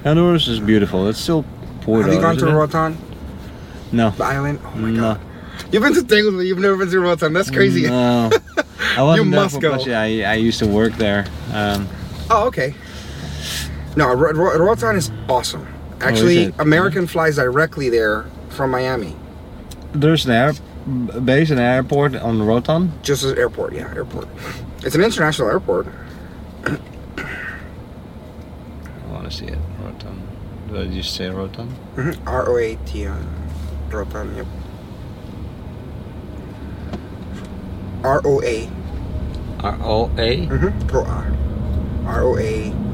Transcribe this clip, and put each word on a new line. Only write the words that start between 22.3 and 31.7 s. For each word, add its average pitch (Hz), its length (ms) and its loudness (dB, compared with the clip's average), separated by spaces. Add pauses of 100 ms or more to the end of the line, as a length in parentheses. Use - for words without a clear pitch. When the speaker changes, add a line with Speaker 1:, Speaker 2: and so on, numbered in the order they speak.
Speaker 1:
Roatan? 139 500 2 (120)
Speaker 2:
Just 139 200 0
an 135 140 0
airport, 117 360 0
yeah, 76 220 -8
airport. - 320 -8 (560)
It's 131 120 -2
an 170 80 8
international 156 460 2
airport. 113 360 0 (800)
Speaker 1:
I - 80 -2 (2500)
wanna - 180 -10
see - 160 -10
it, 71 140 -6 (240)
Roatan. - 340 -12 (560)
Did 92 180 -4
you 92 120 -4
say 92 260 -4
Roatan? 95 400 -6 (260)